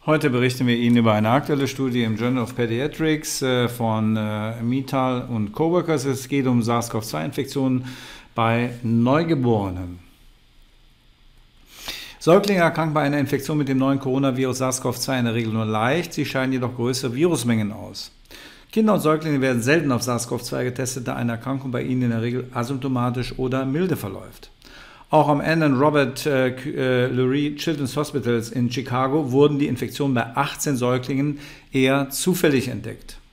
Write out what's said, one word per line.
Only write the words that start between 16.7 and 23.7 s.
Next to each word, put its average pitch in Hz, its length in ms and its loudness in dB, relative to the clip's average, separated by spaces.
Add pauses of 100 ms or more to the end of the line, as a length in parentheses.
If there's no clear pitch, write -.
größere 123 360 -2
Virusmengen 120 600 0
aus. 98 400 -14 (580)
Kinder 214 240 4
und 160 60 2
Säuglinge 156 400 2
werden 127 200 2
selten 147 300 2
auf 120 140 0
sars 120 240 -2
cov 120 160 -6
zwei 131 180 -4
getestet, 127 460 -4
da 131 80 -4
eine 120 160 -2
Erkrankung 127 400 -6
bei 123 100 -2
ihnen 127 200 0
in 123 80 2
der 113 120 0
Regel 123 220 -2 (100)
asymptomatisch 123 840 -2
oder 131 260 -2
milde 156 300 0